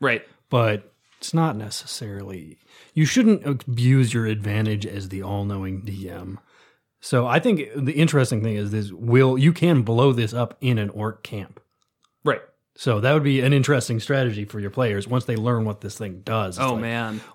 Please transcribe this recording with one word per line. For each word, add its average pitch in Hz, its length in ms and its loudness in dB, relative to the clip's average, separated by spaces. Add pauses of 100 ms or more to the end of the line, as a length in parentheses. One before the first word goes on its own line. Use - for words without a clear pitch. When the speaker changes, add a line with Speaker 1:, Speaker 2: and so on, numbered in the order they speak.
Speaker 1:
Right. 123 260 0 (220)
Speaker 2:
But 110 420 2 (280)
it's - 160 -10
not 160 220 2
necessarily, 98 1000 -12 (360)
you 156 100 4
shouldn't 220 420 4
abuse 127 680 2
your 113 120 0
advantage 107 600 -2
as 98 240 -10
the 98 120 -8
all-knowing 98 600 -6
D 98 260 -10
M. 95 320 -14 (600)
So 123 260 2
I 127 140 2
think 165 360 0
the 143 160 -2
interesting 139 500 2
thing 110 140 -2
is 101 140 -4
this, 104 200 -4
will, 123 460 4
you 147 160 6
can 170 300 4
blow 117 300 4
this 113 200 -2
up 117 280 -4
in 123 180 0
an 104 120 -2
orc 107 320 -6
camp. - 380 -14 (640)
Speaker 1:
Right. 139 160 2 (340)
Speaker 2:
So 107 260 0
that 131 120 4
would 151 100 4
be 135 200 2
an 135 100 4
interesting 131 480 2
strategy 120 460 -2
for 110 120 -10
your 101 120 -6
players 104 360 -2
once 123 200 -2
they 117 100 -2
learn 113 300 0
what 104 160 -6
this 101 160 -12
thing 95 260 -10
does. 101 320 -2
It's 127 80 -2
Speaker 1:
Oh, 127 80 0
Speaker 2:
like, 110 80 -4
Speaker 1:
man. 117 400 -6 (140)